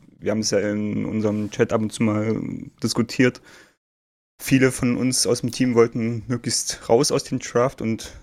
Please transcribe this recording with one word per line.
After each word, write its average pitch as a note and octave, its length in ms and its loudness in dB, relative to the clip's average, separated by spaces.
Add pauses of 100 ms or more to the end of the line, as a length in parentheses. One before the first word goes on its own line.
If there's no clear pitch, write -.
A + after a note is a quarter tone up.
(160)
wir F#2+ 140 -6
haben G#2+ 80 0
es A2 140 -2
ja G2+ 80 2
in G#2 440 -2
unserem G#2 460 -2
Chat - 240 0
ab A2+ 80 0
und G#2 100 -4
zu - 120 -4
mal G#2+ 360 0 (420)
diskutiert. B2 600 0 (1000)
Viele C3 320 4
von A#2+ 240 -2
uns B2+ 300 0
aus A#2+ 160 0
dem B2 80 -2
Team B2+ 240 0
wollten A#2 540 2
möglichst - 600 -4
raus B2 240 4
aus C3+ 120 0
dem C3 160 -6
Draft B2 420 0
und A2 300 -4 (100)